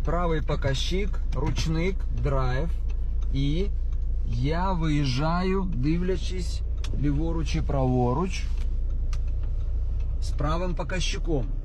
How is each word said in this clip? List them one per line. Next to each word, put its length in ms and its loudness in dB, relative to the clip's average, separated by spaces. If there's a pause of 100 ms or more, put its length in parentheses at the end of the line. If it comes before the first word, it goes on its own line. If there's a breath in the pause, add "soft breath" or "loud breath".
Правий 380 0
показчик, 680 0 (260)
ручник, 600 0 (260)
драйв. 460 2 (640)
І 320 2 (640)
я 440 0
виїжджаю, 1000 0
дивлячись 840 0 (400)
ліворуч 560 0
і 60 0
праворуч, 800 2 (1800)
з 80 -2
правим 440 0
показчиком. 720 0 (180)